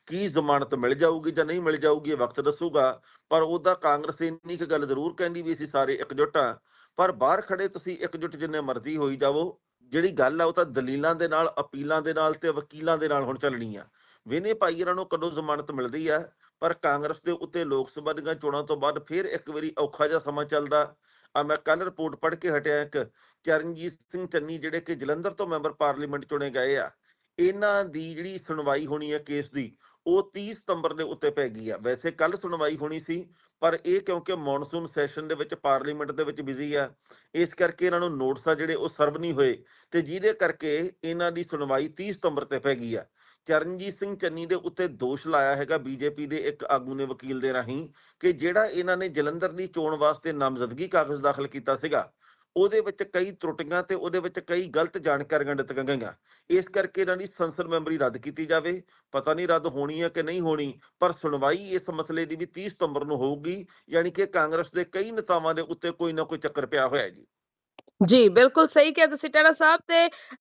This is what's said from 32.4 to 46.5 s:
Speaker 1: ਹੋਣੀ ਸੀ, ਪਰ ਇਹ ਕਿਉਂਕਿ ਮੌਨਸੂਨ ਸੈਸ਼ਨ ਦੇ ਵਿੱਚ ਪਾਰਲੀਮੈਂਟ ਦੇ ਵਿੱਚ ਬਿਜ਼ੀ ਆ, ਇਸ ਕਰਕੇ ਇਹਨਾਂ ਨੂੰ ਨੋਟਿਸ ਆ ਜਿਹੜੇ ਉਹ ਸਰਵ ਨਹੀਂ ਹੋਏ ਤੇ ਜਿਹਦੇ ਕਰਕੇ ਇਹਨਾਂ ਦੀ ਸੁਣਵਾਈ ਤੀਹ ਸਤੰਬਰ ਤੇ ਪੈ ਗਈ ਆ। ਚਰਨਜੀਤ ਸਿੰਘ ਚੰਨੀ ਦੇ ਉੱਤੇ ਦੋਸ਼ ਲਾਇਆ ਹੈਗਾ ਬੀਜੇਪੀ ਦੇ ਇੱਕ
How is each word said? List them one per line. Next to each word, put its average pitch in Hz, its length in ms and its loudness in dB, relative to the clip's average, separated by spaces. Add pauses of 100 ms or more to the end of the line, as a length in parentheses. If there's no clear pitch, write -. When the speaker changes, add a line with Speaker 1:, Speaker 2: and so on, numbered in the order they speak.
Speaker 1:
ਹੋਣੀ 151 220 -6
ਸੀ, 170 260 -8 (360)
ਪਰ 165 240 2
ਇਹ 190 160 2
ਕਿਉਂਕਿ 185 360 -4
ਮੌਨਸੂਨ 147 480 -4
ਸੈਸ਼ਨ 151 420 -4
ਦੇ 160 80 -2
ਵਿੱਚ 156 200 -6
ਪਾਰਲੀਮੈਂਟ 143 560 0
ਦੇ 143 120 -2
ਵਿੱਚ 143 180 -6
ਬਿਜ਼ੀ 139 340 -6
ਆ, 139 140 0 (460)
ਇਸ 170 180 0
ਕਰਕੇ 170 320 2
ਇਹਨਾਂ 175 140 2
ਨੂੰ 175 180 -2
ਨੋਟਿਸ 131 300 0
ਆ 160 60 6
ਜਿਹੜੇ 151 220 -2
ਉਹ 156 140 -2
ਸਰਵ 147 280 0
ਨਹੀਂ 170 160 -2
ਹੋਏ 131 240 4 (360)
ਤੇ 170 80 2
ਜਿਹਦੇ 185 320 0
ਕਰਕੇ 165 580 -2 (120)
ਇਹਨਾਂ 170 280 -2
ਦੀ 170 120 -6
ਸੁਣਵਾਈ 143 460 -2
ਤੀਹ 190 240 -8
ਸਤੰਬਰ 147 320 -2
ਤੇ 135 140 -4
ਪੈ 135 160 0
ਗਈ 117 200 -6
ਆ। 92 100 -6 (420)
ਚਰਨਜੀਤ 175 520 -2
ਸਿੰਘ 202 180 -6
ਚੰਨੀ 165 280 -4
ਦੇ 175 120 0
ਉੱਤੇ 175 320 -4
ਦੋਸ਼ 135 380 -6
ਲਾਇਆ 139 280 2
ਹੈਗਾ 143 220 -2
ਬੀਜੇਪੀ 147 480 -4
ਦੇ 147 120 -4 (100)
ਇੱਕ 147 180 -6